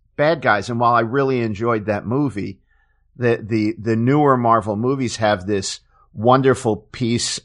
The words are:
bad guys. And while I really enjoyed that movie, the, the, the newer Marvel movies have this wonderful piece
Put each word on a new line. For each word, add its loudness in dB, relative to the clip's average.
bad 0
guys. 0
And -4
while 4
I 4
really 0
enjoyed -2
that -4
movie, -4
the, 0
the, -2
the -2
newer 4
Marvel 2
movies -2
have 0
this -4
wonderful 2
piece -4